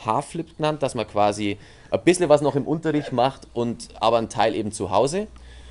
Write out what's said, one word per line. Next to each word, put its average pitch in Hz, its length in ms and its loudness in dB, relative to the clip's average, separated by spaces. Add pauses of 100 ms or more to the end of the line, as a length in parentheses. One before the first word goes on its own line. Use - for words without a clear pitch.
Half-Flip 147 520 -4
genannt, 151 260 -2
dass 127 120 -2
man 110 120 -4
quasi 104 500 0 (340)
ein 95 120 -2
bisschen 175 240 4
was 143 140 6
noch 139 140 0
im 123 120 -2
Unterricht 147 460 -2
macht 127 400 0
und 120 340 -4 (140)
aber 113 160 4
ein 113 120 -2
Teil 110 240 0
eben 104 200 -4
zu 98 180 -6
Hause. 143 360 0 (440)